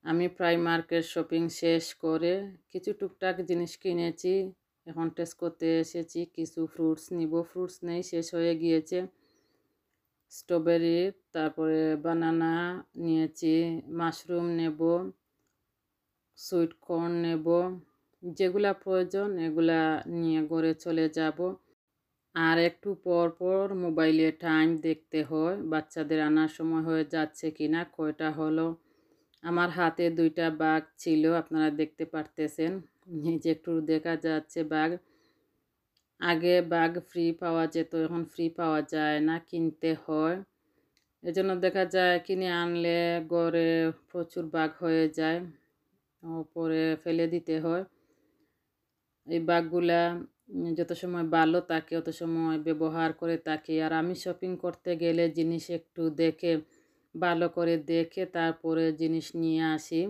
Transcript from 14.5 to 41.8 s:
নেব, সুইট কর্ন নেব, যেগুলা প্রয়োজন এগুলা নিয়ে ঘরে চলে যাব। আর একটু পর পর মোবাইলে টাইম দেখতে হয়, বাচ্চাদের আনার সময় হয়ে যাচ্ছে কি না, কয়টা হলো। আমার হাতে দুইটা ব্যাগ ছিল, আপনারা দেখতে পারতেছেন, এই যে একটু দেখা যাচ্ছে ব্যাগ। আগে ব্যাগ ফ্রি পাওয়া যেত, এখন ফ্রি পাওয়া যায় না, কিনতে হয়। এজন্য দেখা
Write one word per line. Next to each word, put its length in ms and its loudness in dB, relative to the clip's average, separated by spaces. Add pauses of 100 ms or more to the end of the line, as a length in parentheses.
নেব, 300 -2 (1600)
সুইট 420 0
কর্ন 400 -2
নেব, 260 -2 (760)
যেগুলা 500 0
প্রয়োজন 560 0 (100)
এগুলা 420 2 (280)
নিয়ে 380 0
ঘরে 280 0
চলে 340 0
যাব। 300 -2 (960)
আর 240 4
একটু 360 2
পর 360 2
পর 340 0 (100)
মোবাইলে 580 4
টাইম 440 2
দেখতে 460 -2
হয়, 400 0
বাচ্চাদের 580 -2
আনার 280 4
সময় 360 -2
হয়ে 200 2
যাচ্ছে 460 -4
কি 180 -4
না, 160 2
কয়টা 460 -4
হলো। 360 0 (760)
আমার 280 0
হাতে 400 0
দুইটা 400 2
ব্যাগ 320 2 (160)
ছিল, 240 2 (120)
আপনারা 360 0
দেখতে 340 -4
পারতেছেন, 680 -4 (520)
এই 140 2
যে 120 -2
একটু 300 -2
দেখা 360 0
যাচ্ছে 480 -4
ব্যাগ। 260 0 (1300)
আগে 420 2
ব্যাগ 380 0
ফ্রি 320 -4
পাওয়া 340 -2
যেত, 280 -4
এখন 300 -2
ফ্রি 240 -6
পাওয়া 340 0
যায় 380 0
না, 180 2
কিনতে 560 -2
হয়। 420 -2 (880)
এজন্য 320 0
দেখা 280 2